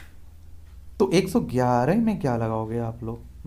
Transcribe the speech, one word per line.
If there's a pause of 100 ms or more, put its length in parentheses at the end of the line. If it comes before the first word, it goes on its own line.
(1000)
तो
एक
सौ
ग्यारह
में
क्या
लगाओगे
आप
लोग, (280)